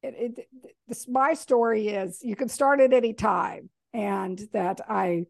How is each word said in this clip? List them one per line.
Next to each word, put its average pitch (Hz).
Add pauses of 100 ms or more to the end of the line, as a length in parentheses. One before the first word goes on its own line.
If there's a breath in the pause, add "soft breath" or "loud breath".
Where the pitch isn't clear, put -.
it, 240
it, 254 (420)
this, -
my 262
story 233
is 190
you 220
can 247
start 277
at 262
any 240
time, - (240)
and 196 (140)
that 190
I 180